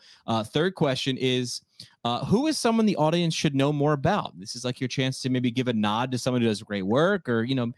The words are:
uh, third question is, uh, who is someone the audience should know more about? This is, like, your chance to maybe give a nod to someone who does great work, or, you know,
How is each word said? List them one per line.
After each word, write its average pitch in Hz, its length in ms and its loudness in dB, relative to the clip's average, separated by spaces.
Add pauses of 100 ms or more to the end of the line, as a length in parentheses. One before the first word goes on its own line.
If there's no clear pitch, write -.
(260)
uh, 113 180 0
third 160 300 0
question 135 460 0
is, 127 420 -2 (420)
uh, 117 220 -2
who 240 220 2
is 311 100 0
someone 226 300 2
the 190 80 2
audience 160 400 2
should 151 180 -2
know 139 180 2
more 147 220 2
about? 156 460 -2
This 95 160 -12
is, 123 100 -12
like, 127 160 -4
your 127 60 -4
chance 131 340 -2
to 127 80 -2
maybe 127 220 2
give 123 160 0
a 123 60 0
nod 110 380 0
to 127 60 -2
someone 123 240 0
who 117 60 4
does 104 160 0
great 101 180 -4
work, 156 480 2
or, 113 140 2
you 131 100 -2
know, 120 240 -2